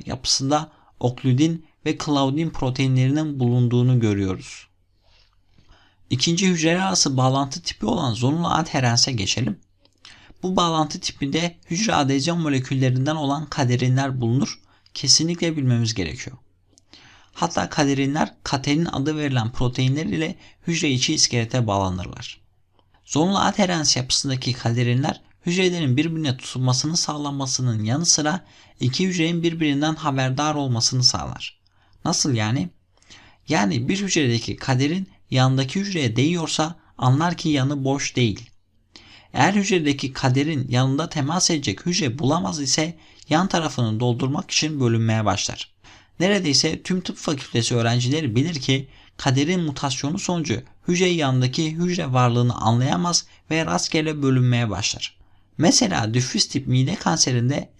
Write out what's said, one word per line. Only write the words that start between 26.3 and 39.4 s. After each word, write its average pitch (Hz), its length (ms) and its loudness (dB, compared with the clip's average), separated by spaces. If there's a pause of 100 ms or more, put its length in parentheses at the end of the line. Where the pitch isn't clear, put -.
tutunmasını 127 600 -2
sağlamasının 135 840 -2
yanı 135 220 0
sıra 156 400 0 (340)
iki 135 280 0
hücrenin 170 360 0
birbirinden 156 520 0
haberdar 139 600 0
olmasını 127 480 0
sağlar. - 560 -4 (460)
Nasıl 156 280 0
yani? 120 360 -2 (800)
Yani 151 420 0
bir 190 120 -2
hücredeki 120 540 0
kaderin 147 540 0 (220)
yanındaki 131 480 2
hücreye 165 360 -2
değiyorsa 160 600 0 (220)
anlar 151 400 2
ki 165 120 -2
yanı 139 340 0
boş 135 320 -2
değil. 117 340 0 (840)
Eğer 160 200 4